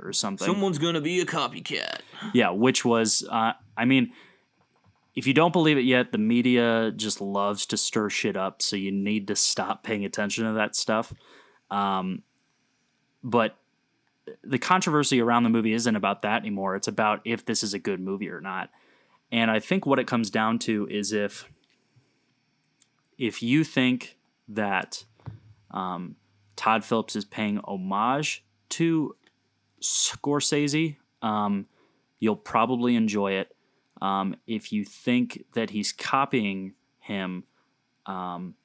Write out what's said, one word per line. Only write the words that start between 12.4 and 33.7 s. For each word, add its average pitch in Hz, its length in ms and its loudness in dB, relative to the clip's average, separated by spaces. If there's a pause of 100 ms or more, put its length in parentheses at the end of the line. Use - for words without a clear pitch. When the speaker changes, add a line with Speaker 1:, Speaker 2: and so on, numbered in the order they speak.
Speaker 1:
but 110 320 2 (880)
the 131 160 -2
controversy 151 640 2
around 117 240 4
the 113 60 4
movie 113 220 2
isn't 113 240 2
about 101 260 -2
that 107 200 0
anymore. 98 340 -4
It's - 120 -6
about 107 360 0
if 113 200 -4
this 113 180 -2
is 101 120 -4
a 98 40 -6
good 92 220 -4
movie 95 280 -6
or 82 120 -12
not. 92 300 -8 (600)
And 113 200 2
I 110 100 4
think 190 260 -2
what 135 120 4
it 123 80 0
comes 117 240 0
down 113 300 0
to 107 300 -2
is 104 220 -4
if, 104 360 -4 (1700)
if 117 240 -4
you 139 220 2
think 127 540 -2 (300)
that, 104 560 -4 (680)
um, 90 460 -8 (400)
Todd 110 280 2
Phillips 113 320 -2
is 101 80 -4
paying 104 400 -4
homage 101 800 -2 (260)
to 160 460 0 (640)
Scorsese, 147 1160 0 (260)
um, 104 440 0 (540)
you'll 110 160 2
probably 120 600 2
enjoy 104 360 2
it. 95 220 -4 (460)